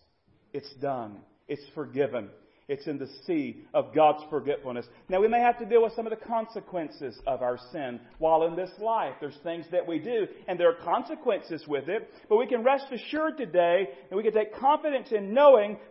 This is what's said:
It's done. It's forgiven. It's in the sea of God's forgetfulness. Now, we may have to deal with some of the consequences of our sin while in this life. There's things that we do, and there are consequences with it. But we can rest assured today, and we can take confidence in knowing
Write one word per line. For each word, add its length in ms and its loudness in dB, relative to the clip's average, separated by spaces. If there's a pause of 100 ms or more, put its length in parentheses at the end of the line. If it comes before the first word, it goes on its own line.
(520)
It's 220 -12
done. 440 -6 (300)
It's 160 -10 (100)
forgiven. 540 -4 (400)
It's 180 -8
in 120 -6
the 100 -10 (180)
sea 460 -4
of 220 -2
God's 340 4
forgetfulness. 560 -6 (240)
Now, 140 2
we 60 4
may 120 2
have 180 2
to 60 -10
deal 180 4
with 120 -2
some 120 -8
of 40 -8
the 160 -10
consequences 1000 -8
of 140 -2
our 180 -2 (140)
sin 260 -8 (200)
while 240 4
in 140 0
this 220 -4
life. 420 -2
There's 220 -12
things 300 -8
that 160 -2
we 100 -2
do, 280 -2 (200)
and 140 -4
there 80 6
are 160 0
consequences 840 -4
with 220 -4
it. 240 -6 (160)
But 80 6
we 100 2
can 160 -2
rest 300 2
assured 460 -4
today, 500 2 (220)
and 80 -4
we 40 -2
can 120 2
take 200 0
confidence 580 0
in 200 -2
knowing 460 8 (120)